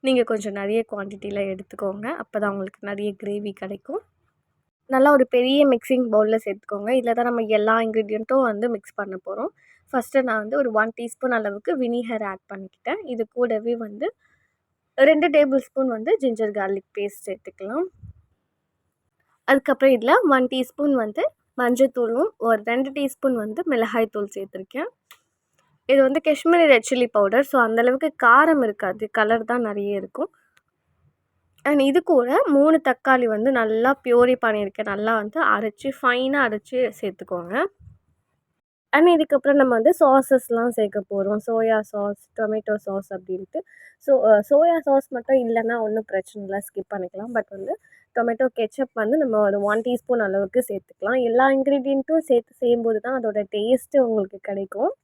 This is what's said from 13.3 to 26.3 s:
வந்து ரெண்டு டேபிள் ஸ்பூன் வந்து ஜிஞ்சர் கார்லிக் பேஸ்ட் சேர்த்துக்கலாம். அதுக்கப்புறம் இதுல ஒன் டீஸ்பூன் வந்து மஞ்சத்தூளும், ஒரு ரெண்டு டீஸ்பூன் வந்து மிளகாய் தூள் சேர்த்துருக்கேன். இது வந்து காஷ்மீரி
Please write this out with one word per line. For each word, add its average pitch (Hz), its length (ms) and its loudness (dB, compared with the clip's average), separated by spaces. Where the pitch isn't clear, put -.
வந்து 220 320 -8
ரெண்டு 302 300 6
டேபிள் 277 400 4
ஸ்பூன் 262 280 -2
வந்து 226 220 -2
ஜிஞ்சர் 220 400 -2
கார்லிக் 196 340 -4
பேஸ்ட் 202 360 -8
சேர்த்துக்கலாம். 208 580 -8
அதுக்கப்புறம் 269 460 4
இதுல 233 180 2
ஒன் 262 220 4
டீஸ்பூன் 269 460 -2
வந்து 220 280 -2
மஞ்சத்தூளும், 247 720 0
ஒரு 220 260 0
ரெண்டு 254 260 -2
டீஸ்பூன் 269 440 -4
வந்து 214 320 -6
மிளகாய் 226 460 0
தூள் 202 220 -6
சேர்த்துருக்கேன். 196 540 -10
இது 269 140 4
வந்து 269 220 2
காஷ்மீரி 330 420 4